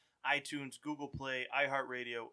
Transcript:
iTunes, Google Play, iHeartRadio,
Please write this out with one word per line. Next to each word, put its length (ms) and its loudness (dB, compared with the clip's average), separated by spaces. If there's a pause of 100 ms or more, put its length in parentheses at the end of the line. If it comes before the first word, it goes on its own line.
(300)
iTunes, 540 0
Google 240 -2
Play, 380 -2 (120)
iHeartRadio, 760 2